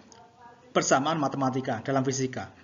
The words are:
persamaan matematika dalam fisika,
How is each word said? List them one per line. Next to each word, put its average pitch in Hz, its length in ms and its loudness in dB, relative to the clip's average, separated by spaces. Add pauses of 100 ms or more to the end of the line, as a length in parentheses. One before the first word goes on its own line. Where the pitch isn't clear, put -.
(720)
persamaan 156 480 2
matematika 131 640 -2
dalam 135 240 0
fisika, 127 580 -4